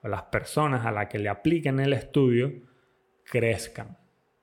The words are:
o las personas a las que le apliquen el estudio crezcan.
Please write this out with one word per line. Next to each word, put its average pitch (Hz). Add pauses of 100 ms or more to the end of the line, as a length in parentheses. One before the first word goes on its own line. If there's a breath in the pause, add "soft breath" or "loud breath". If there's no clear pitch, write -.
o 113
las 95
personas 131
a 110
las 104
que -
le 104
apliquen 143
el 139
estudio 131 (720 loud breath)
crezcan. 113 (460)